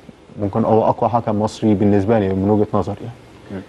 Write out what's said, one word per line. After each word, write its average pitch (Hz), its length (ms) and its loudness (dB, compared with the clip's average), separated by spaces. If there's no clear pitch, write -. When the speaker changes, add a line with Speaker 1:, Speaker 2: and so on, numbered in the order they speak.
Speaker 1:
ممكن 101 240 -2
هو 110 240 4
اقوى 117 220 0
حكم 110 320 -2
مصري 107 320 0
بالنسبه 101 440 2
لي 98 100 0
من 95 220 0
وجهه 104 240 2
نظري 101 260 -2
يعني. 117 160 -14
Speaker 2:
مم. 95 160 -10